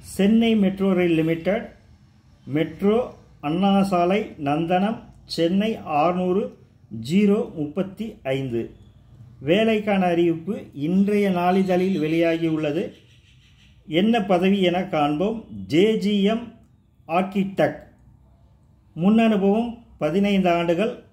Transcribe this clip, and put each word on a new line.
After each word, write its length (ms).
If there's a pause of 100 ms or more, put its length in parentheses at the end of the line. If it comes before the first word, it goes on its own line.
(140)
சென்னை 420
மெட்ரோ 380
ரயில் 260
லிமிடெட், 460 (800)
மெட்ரோ, 500 (440)
அண்ணா 320 (100)
சாலை, 380 (260)
நந்தனம், 500 (380)
சென்னை 360 (280)
ஆறுநூறு 440 (680)
ஜீரோ 300 (200)
முப்பத்தி 480 (160)
ஐந்து. 400 (760)
வேலைக்கான 640
அறிவிப்பு 520 (320)
இன்றைய 400
நாளிதழில் 760
வெளியாகியுள்ளது. 800 (1040)
என்ன 460
பதவி 280
என 260 (100)
காண்போம். 420 (320)
ஜே 160 (160)
ஜி 120 (180)
எம் 120 (640)
ஆர்க்கிடெக்ட், 760 (1120)
முன் 300
அனுபவம் 460 (260)
பதினைந்து 540
ஆண்டுகள், 380 (240)